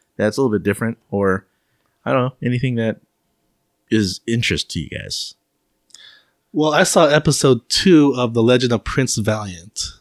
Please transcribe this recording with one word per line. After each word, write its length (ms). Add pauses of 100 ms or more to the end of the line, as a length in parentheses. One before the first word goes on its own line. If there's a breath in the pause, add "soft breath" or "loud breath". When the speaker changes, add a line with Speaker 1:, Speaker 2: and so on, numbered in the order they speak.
(180)
Speaker 1:
that's 180
a 60
little 140
bit 60
different, 360 (120)
or, 360 (580)
I 80
don't 140
know, 80 (120)
anything 280
that 260 (920)
is 360
interest 460
to 80
you 100
guys. 460 (1160 loud breath)
Speaker 2:
Well, 220
I 80
saw 240
episode 640
two 440
of 200
The 80
Legend 320
of 100
Prince 320
Valiant, 680 (160)